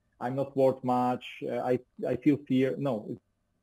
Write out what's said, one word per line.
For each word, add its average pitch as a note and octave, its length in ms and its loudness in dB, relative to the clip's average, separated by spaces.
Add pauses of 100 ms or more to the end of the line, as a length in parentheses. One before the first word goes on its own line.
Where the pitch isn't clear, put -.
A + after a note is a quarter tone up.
(200)
I'm B2 140 -4
not C#3 220 -4
worth C3 260 2
much. B2 420 0 (240)
Uh, A#2+ 100 -2
I, B2+ 200 0 (280)
I B2+ 100 -2
feel C#3+ 200 4 (120)
fear. C3 280 2
No, B2+ 320 -2
it's, - 120 -10 (420)